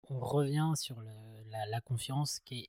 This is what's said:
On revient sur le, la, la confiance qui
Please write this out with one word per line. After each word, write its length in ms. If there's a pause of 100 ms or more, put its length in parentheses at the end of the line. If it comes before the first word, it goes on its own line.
(100)
On 100
revient 540
sur 260
le, 100 (360)
la, 200
la 140
confiance 600
qui 280